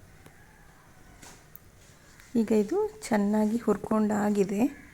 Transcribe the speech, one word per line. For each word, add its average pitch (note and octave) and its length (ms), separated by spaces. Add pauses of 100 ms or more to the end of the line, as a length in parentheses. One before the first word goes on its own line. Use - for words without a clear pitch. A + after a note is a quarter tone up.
(2250)
ಈಗ A3+ 160
ಇದು E4 560
ಚೆನ್ನಾಗಿ G#3+ 500
ಹುರ್ಕೊಂಡಾಗಿದೆ. G#3 1080 (300)